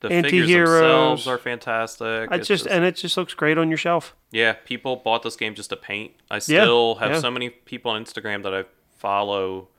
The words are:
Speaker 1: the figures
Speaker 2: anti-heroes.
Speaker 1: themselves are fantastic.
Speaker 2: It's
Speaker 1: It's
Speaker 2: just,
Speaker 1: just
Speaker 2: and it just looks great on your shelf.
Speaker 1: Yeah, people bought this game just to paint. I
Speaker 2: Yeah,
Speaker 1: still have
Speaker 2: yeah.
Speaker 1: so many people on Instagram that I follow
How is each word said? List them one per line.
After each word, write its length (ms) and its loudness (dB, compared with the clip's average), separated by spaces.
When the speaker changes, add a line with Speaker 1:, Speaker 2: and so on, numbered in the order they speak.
Speaker 1:
the 80 -6
figures 160 2
Speaker 2:
anti-heroes. 460 4
Speaker 1:
themselves 480 4
are 100 -2
fantastic. 920 -6
Speaker 2:
It's 100 -2
Speaker 1:
It's 80 -8
Speaker 2:
just, 160 0
Speaker 1:
just 100 -2
Speaker 2:
and 100 4
it 120 0
just 220 -4
looks 160 -6
great 240 0
on 100 2
your 100 -2
shelf. 360 -2
Speaker 1:
Yeah, 240 0
people 320 -6
bought 260 0
this 140 -8
game 180 -6
just 160 -14
to 60 -8
paint. 360 -10
I 60 -6
Speaker 2:
Yeah, 40 -4
Speaker 1:
still 560 4
have 160 -2
Speaker 2:
yeah. 80 0
Speaker 1:
so 100 -4
many 200 -6
people 400 -10
on 140 -4
Instagram 400 -8
that 100 -4
I 100 -4
follow 720 -2